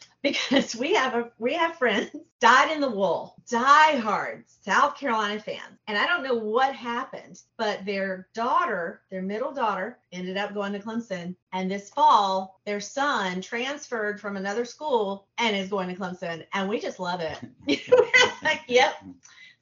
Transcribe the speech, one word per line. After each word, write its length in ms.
<laughs> 200
because 520
we 200
have 180
a, 240
we 160
have 240
friends 320
<laughs> 160
dyed 300
in 100
the 80
wool, 460
diehard 920
South 320
Carolina 420
fans. 380
And 100
I 100
don't 160
know 120
what 400
happened, 640
but 280
their 480
daughter, 760
their 120
middle 320
daughter, 440
ended 260
up 160
going 200
to 60
Clemson. 560
And 180
this 180
fall, 760
their 160
son 600
transferred 800
from 160
another 300
school 640
and 180
is 140
going 180
to 80
Clemson. 580
And 140
we 140
just 180
love 220
it. 180
<laughs> 20
We're 160
like, 240
"Yep, 260